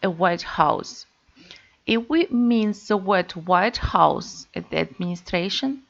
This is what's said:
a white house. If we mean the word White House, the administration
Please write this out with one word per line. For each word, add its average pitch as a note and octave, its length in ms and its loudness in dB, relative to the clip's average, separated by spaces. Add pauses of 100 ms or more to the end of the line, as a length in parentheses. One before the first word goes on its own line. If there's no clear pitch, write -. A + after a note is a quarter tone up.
a G3 80 0
white E3+ 320 0
house. - 640 -2 (800)
If A#3 240 0
we E4 180 2
mean A#3+ 460 2 (140)
the G#3+ 100 2
word F#3+ 360 0
White F3+ 440 0
House, - 760 0
the - 240 -8
administration F3+ 1120 -4